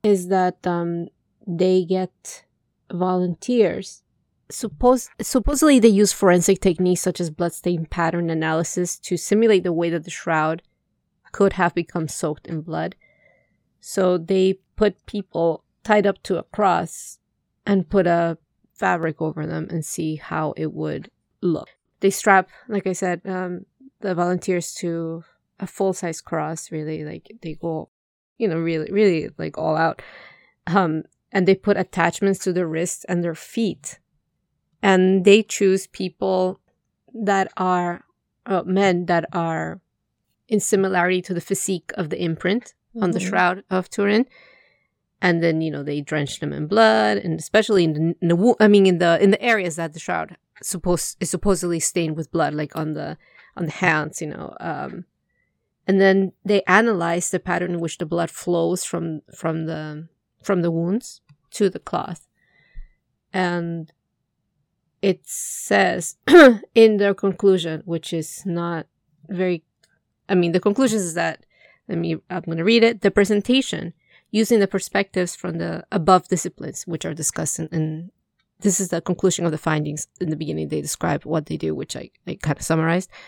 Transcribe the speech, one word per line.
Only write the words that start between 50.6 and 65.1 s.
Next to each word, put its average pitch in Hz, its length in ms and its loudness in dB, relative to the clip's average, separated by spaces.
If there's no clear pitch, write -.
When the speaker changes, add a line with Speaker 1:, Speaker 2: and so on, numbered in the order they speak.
Speaker 1:
suppose-, - 560 -2
is 185 100 -6
supposedly 180 500 0
stained 156 380 -2
with 160 140 -10
blood, 147 240 0
like 151 200 -6
on 156 180 -4
the, 147 240 -10
on 170 120 -4
the 151 40 -6
hands, 151 500 -2
you 156 60 -6
know. - 320 -12
Um, 165 460 -10
and 190 140 4
then 190 320 4
they 202 200 2
analyze 180 680 2
the 180 100 -2
pattern 175 360 -4
in 170 40 -4
which 165 200 -6
the 175 60 -4
blood 170 260 -4
flows 175 520 -2
from, 165 380 -6
from 160 340 -6
the, 156 400 -10
from 180 220 -2
the 170 80 0
wounds 175 500 -4
to 196 180 0
the - 100 -8
cloth. - 480 -8
And 170 600 -4
it 185 220 0